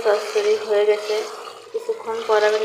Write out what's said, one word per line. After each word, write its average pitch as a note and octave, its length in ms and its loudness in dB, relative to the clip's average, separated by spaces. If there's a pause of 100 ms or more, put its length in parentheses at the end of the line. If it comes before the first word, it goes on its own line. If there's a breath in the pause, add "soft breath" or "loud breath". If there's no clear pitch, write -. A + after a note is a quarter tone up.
চচ্চড়ি G#3 480 2 (140)
হয়ে G#3 220 4
গেছে। G#3 260 0 (560)
কিছুক্ষণ A4+ 460 -6 (100)
পর - 120 4 (100)
আমি G#3+ 160 2